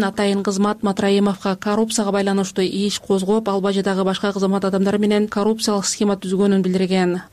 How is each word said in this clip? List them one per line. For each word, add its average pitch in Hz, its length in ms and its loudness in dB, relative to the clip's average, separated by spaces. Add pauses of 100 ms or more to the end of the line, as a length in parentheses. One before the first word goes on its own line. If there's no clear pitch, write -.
атайын 196 380 0
кызмат 208 400 -2
Матраимовго 202 720 0
коррупцияга 208 540 -2
байланыштуу 196 540 0
иш 196 360 -2
козгоп, 202 480 0
ал 202 120 0
бажыдагы 190 440 0
башка 190 280 -2
кызмат 196 320 0
адамдары 196 340 0
менен 208 300 2
коррупциялык 208 560 0
схема 202 320 0
түзгөнүн 196 460 2
билдирген. 185 560 0 (140)